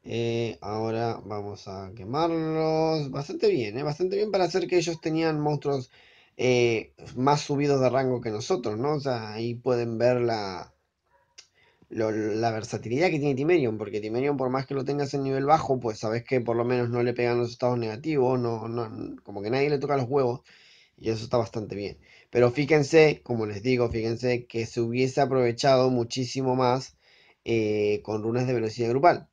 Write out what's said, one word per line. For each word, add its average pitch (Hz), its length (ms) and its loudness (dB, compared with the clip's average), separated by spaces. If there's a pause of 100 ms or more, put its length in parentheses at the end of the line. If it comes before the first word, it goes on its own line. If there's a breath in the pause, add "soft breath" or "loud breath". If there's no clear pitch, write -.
Eh, 117 560 -2
ahora 110 640 -4
vamos 101 440 -10
a 95 260 -12
quemarlos. 160 1160 0
Bastante 147 380 -2
bien, 117 300 0
¿eh? 143 40 -4
Bastante 180 340 -2
bien 214 140 0
para 190 140 2
hacer 175 220 0
que 180 120 2
ellos 165 220 -2
tenían 160 400 0
monstruos... 143 500 -2 (460 soft breath)
Eh, 120 580 2 (220)
más 143 260 4
subidos 143 380 0
de 127 100 4
rango 127 300 0
que 117 100 -4
nosotros, 107 480 -4
¿no? 147 160 0
O 143 60 -2
sea, 117 320 -4
ahí 117 220 -4
pueden 120 440 -2
ver 123 220 4
la, 101 520 -4 (1160 soft breath)
lo, 110 200 0
la 110 400 0
versatilidad 110 600 -2
que 156 80 -2
tiene 143 160 0
Timerion, 135 440 2
porque 104 220 -4
Timerion, 127 360 -2
por 127 140 -2
más 131 160 -2
que 143 80 -6
lo 135 100 -2
tengas 143 300 -4
en 139 100 -2
nivel 135 220 -2
bajo, 143 340 2
pues 110 180 -4
sabes 113 260 -2
que 131 160 0
por 117 160 0
lo 117 80 2
menos 123 260 0
no 120 120 0
le 120 120 0
pegan 120 240 2
los 117 120 0
estados 123 280 0
negativos, 127 600 0
no, 113 300 -2
no, 113 560 -8
como 101 180 -12
que 107 80 -4
nadie 139 200 2
le 143 80 0
toca 139 180 0
los 127 120 -2
huevos, 131 340 0 (540 soft breath)
y - 140 -4
eso 110 140 -4
está 120 140 0
bastante 107 380 -4
bien. 101 220 -10 (320 soft breath)
Pero 120 220 6
fíjense, 151 720 4
como 110 220 -2
les 101 160 -8
digo, 120 280 2
fíjense 117 560 -2
que 113 200 -4
se - 140 -6
hubiese 123 400 0
aprovechado 131 680 4
muchísimo 127 680 -2
más, 127 400 0 (480 soft breath)
eh, 107 600 0
con 107 180 -4
runas 120 240 0
de 127 80 0
velocidad 113 360 -2
grupal. 143 420 4